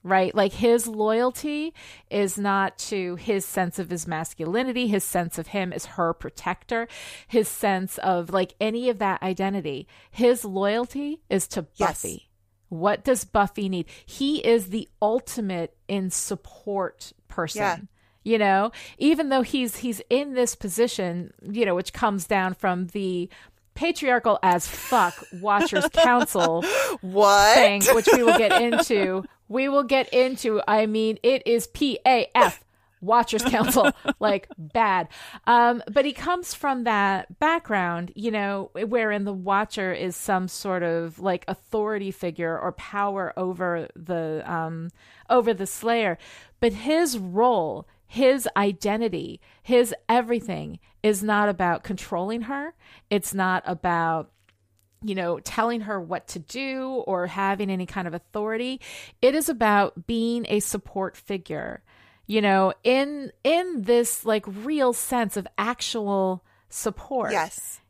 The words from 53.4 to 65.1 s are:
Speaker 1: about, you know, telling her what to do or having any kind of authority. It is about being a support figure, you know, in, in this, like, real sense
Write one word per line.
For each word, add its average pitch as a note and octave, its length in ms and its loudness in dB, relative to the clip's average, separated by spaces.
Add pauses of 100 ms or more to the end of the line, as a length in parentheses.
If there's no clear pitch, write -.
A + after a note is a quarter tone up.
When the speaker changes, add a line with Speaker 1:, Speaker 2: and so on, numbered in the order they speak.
Speaker 1:
about, E3 640 -2 (720)
you G3+ 120 -6
know, F3 260 -2
telling A#3 420 -2
her G3+ 180 -6
what E3+ 280 -8
to - 100 -12
do C4 680 -8
or F3+ 200 -2
having G3 420 -2
any F#3 160 -4
kind F3 240 -8
of D#3 60 -8
authority. A3+ 680 -6 (400)
It C4 140 6
is D#4+ 160 0
about G#3 560 2
being A#3 420 -2
a G#3 120 2
support - 540 -6
figure, - 680 -8 (440)
you G#3+ 140 0
know, F#3+ 320 4 (120)
in, C#4 460 0 (120)
in E4 400 0
this, A#3+ 420 2
like, G#3+ 220 0
real B3 480 0
sense A#3 420 -2